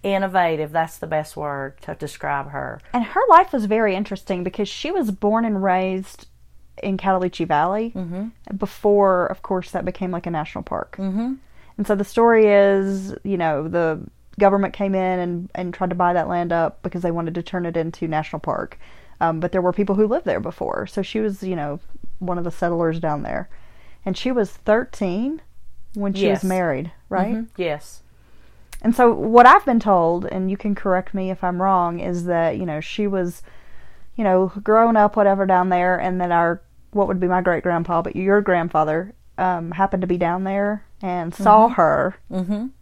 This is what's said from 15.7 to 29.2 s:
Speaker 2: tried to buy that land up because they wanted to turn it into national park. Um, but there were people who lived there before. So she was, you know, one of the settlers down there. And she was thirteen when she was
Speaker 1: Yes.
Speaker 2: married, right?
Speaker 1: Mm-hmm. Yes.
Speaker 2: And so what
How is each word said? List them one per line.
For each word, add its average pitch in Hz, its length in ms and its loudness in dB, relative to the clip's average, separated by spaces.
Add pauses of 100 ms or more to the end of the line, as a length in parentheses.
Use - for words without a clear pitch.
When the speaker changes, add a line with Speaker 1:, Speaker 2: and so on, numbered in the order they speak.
Speaker 2:
tried 185 160 -4
to 180 60 -4
buy 175 160 2
that 170 160 0
land 175 240 -2
up 165 300 -2
because 175 200 -6
they 175 80 0
wanted 165 240 -4
to 170 80 -6
turn 175 240 -6
it 170 100 -4
into 165 300 -4
national 156 340 -4
park. - 380 -6 (420)
Um, 160 200 0
but 170 100 -2
there 185 120 0
were 180 100 2
people 202 240 0
who 214 100 4
lived 269 200 -2
there - 120 0
before. - 480 -6
So - 160 -6
she 220 160 -6
was, 208 240 -4
you 185 140 -4
know, 147 240 -6 (400)
one 180 180 -4
of 170 60 -4
the 170 80 -4
settlers 170 480 -2
down 151 240 -4
there. - 240 -8 (580)
And 185 100 -4
she - 140 -4
was 233 220 0
thirteen 226 880 -2 (520)
when 202 200 -2
she 202 140 0
was 196 140 0
Speaker 1:
Yes. - 20 -6
Speaker 2:
married, 170 480 -2 (160)
right? 190 260 0
Speaker 1:
Mm-hmm. 220 260 -8
Yes. 156 420 -6 (760)
Speaker 2:
And 233 140 2
so 240 180 6
what 233 340 6